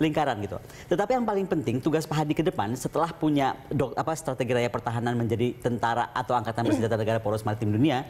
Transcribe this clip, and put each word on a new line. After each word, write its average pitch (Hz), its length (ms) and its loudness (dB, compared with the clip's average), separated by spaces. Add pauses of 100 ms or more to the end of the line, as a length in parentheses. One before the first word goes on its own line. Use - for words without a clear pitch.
lingkaran 147 400 2
gitu. 98 160 -6 (320)
Tetapi 202 240 2
yang 247 160 2
paling 196 160 0
penting, 160 340 0
tugas 151 300 0
Pak 151 160 0
Hadi 147 80 0
ke 165 100 0
depan 117 300 0
setelah 147 400 -2
punya 143 400 2 (160)
dok-, 139 240 0
apa, 156 240 -2
strategi 127 340 -2
raya 120 220 2
pertahanan 117 400 -2
menjadi 117 480 0
tentara 117 500 0
atau 127 220 -2
angkatan 117 340 0
bersenjata 110 300 2
negara 110 240 2
poros 107 240 -2
maritim 107 240 0
dunia, 123 400 2